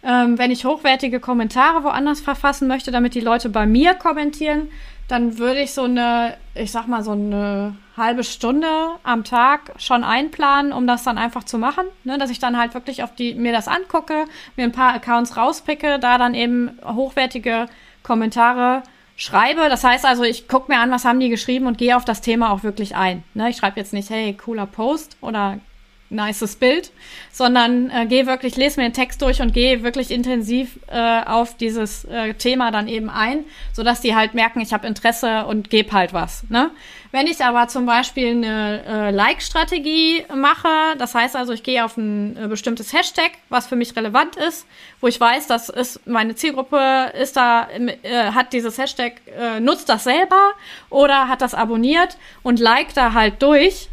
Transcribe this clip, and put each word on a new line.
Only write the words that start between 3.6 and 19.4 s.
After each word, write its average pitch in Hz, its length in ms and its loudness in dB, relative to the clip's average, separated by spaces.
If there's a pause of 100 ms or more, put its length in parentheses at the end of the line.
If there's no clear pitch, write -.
mir 269 280 6
kommentieren, 302 760 -2 (380)
dann 240 300 0
würde 254 220 0
ich 277 120 -2
so 262 120 -4
eine, 240 520 0 (180)
ich 214 160 -6
sag 226 160 -6
mal, 233 160 -2
so 214 100 -4
eine 202 640 -4 (220)
halbe 240 260 -2
Stunde 269 460 -2 (340)
am 233 220 -2
Tag 254 540 2
schon 240 260 0
einplanen, 285 680 0
um 247 140 -2
das 240 160 0
dann 226 160 -2
einfach 233 260 -4
zu - 120 -8
machen, 285 300 -2 (180)
ne? 269 140 -4
Dass 269 120 -2
ich 240 80 -8
dann 240 200 0
halt 240 160 -2
wirklich 254 280 -8
auf 233 120 -10
die, 240 200 -4
mir 240 160 -2
das 226 180 0
angucke, 320 580 -2 (280)
mir 254 100 -4
ein 240 80 0
paar 254 200 4
Accounts 240 460 -2
rauspicke, 294 600 0
da 247 200 2
dann 240 160 2
eben 240 500 -2
hochwertige 240 840 -2 (340)
Kommentare 240 800 2 (340)
schreibe. 294 540 2